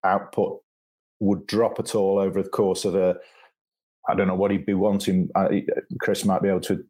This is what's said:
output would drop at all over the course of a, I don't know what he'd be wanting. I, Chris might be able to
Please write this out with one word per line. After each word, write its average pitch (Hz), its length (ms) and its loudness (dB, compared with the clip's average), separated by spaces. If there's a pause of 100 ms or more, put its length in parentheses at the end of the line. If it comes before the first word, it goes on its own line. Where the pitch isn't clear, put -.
output - 560 0 (580)
would 98 280 0
drop 110 320 0
at - 160 -6
all 98 240 2
over 95 240 0
the 95 60 -6
course 95 380 0
of 90 80 0
a, 92 220 2 (920)
I 101 60 0
don't 95 120 0
know 92 80 0
what 101 180 0
he'd 98 120 -2
be 101 100 0
wanting. 98 640 0
I, 95 280 2 (360)
Chris - 240 -2
might 95 160 2
be 98 80 0
able 92 120 2
to - 300 -2